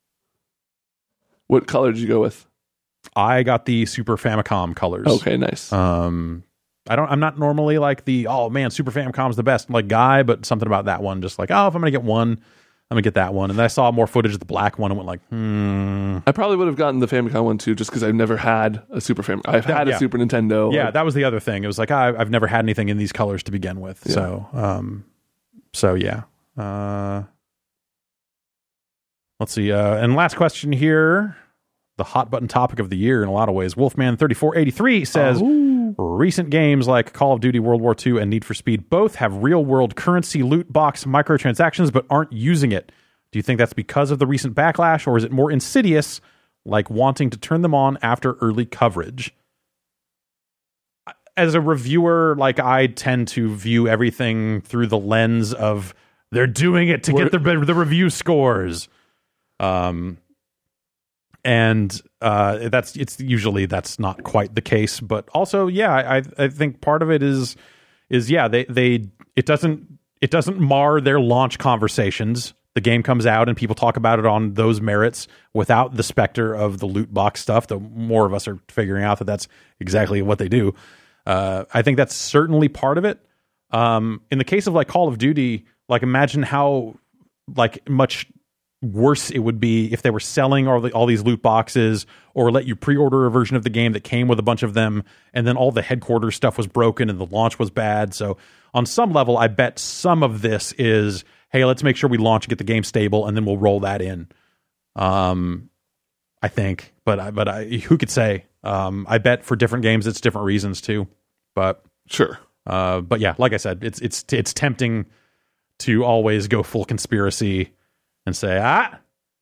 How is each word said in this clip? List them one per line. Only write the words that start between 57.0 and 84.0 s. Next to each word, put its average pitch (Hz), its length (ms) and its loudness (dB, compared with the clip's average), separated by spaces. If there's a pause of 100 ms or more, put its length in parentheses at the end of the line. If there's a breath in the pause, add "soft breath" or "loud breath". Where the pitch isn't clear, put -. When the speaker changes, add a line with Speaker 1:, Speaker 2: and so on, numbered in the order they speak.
Speaker 2:
to 147 100 0
Speaker 1:
We're 139 140 4
Speaker 2:
get - 40 0
the, 165 320 2
the 165 100 2
review 170 360 2
scores. 113 800 0 (720)
Um, 90 600 -2 (1200)
and, 113 560 2 (220)
uh, 107 480 0
that's, 123 280 -2
it's - 220 -8
usually, 110 480 0
that's 92 320 -6
not 95 240 -6
quite 107 320 -2
the 117 60 -2
case, 110 400 -2
but 107 300 -6
also, 190 380 0
yeah, 190 240 0
I, 131 300 0 (140)
I 139 120 0
think 143 340 -4
part 151 200 0
of 160 80 0
it 147 120 2
is, 135 340 -2 (540 soft breath)
is, 120 200 0
yeah, 151 160 4
they, 117 180 0
they, 120 440 0 (280)
it 131 100 0
doesn't, 151 520 -2 (220)
it 139 100 0
doesn't 180 280 -2
mar 143 420 4
their 139 180 2
launch 123 400 2
conversations. 113 920 -2 (220)
The 113 80 0
game 117 200 2
comes 120 220 0
out 113 240 4
and 117 80 0
people 110 180 -2
talk 117 220 0
about 113 220 2
it 110 80 2
on 107 280 0
those 110 280 2
merits 110 440 0 (280 soft breath)
without 123 420 2
the 110 60 -2
specter 110 520 -2
of 104 240 -2
the 104 80 -6
loot 101 280 -4
box 101 260 0
stuff, 117 280 0
though 101 120 -6
more 113 460 0
of 98 80 -2
us 101 120 -6
are 98 120 -10 (100)
figuring 98 360 -2
out 104 140 2
that - 60 -6
that's 101 240 -6 (300 soft breath)
exactly 98 420 0
what 98 180 0
they 98 100 -4
do. 101 260 2 (520 soft breath)
Uh, 95 460 -2
I 113 100 2
think 135 140 2
that's 135 180 2
certainly 151 540 2
part 143 300 0
of 180 60 -2
it. 208 200 -2 (460)
Um, 113 600 0